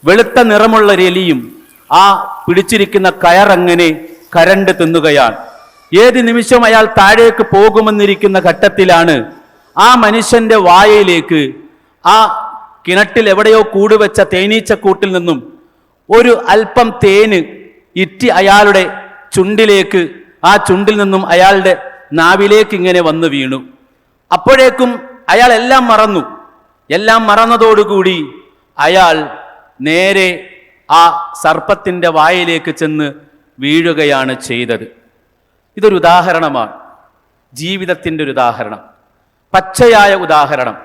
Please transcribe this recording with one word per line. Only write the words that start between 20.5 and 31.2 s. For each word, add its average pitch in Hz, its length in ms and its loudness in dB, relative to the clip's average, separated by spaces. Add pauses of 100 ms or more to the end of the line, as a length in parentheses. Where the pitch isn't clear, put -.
ചുണ്ടിൽ 202 340 0
നിന്നും 190 200 -2 (100)
അയാളുടെ 190 400 2 (480)
നാവിലേക്ക് 202 600 2
ഇങ്ങനെ 180 280 0
വന്നു 160 260 -4
വീണു. 135 240 -6 (720)
അപ്പോഴേക്കും 254 640 0 (420)
അയാൾ 240 160 4 (100)
എല്ലാം 254 220 0 (100)
മറന്നു. 214 300 0 (680)
എല്ലാം 220 360 0
മറന്നതോടുകൂടി 208 920 0 (600)
അയാൾ 165 380 2 (680)
നേരെ 185 420 0 (600)
ആ 156 120 2 (400)